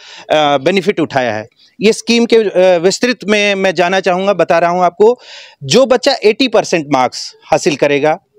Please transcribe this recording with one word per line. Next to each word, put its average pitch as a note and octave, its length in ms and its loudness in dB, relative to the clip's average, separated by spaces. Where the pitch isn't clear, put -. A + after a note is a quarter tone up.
अ, D3 380 0
बेनिफिट F3+ 420 -2
उठाया B2 340 -2
है। G#2+ 140 -10
ये G#3+ 120 2
स्कीम A#3 340 -2
के, A#3 100 2
अ, F#3 420 2
विस्तृत G3 460 -2
में G#3 300 0
मैं F#3+ 200 -2
जाना F3+ 260 0
चाहूँगा, F#3+ 320 -2
बता E3+ 260 2
रहा E3+ 120 0
हूँ F3+ 140 0
आपको। G#3+ 340 2
जो F3 240 2
बच्चा B3 380 0
एटी A3 240 0
परसेंट F3+ 440 -2
मार्क्स - 520 -2
हासिल D#3 320 -2
करेगा, D3 440 0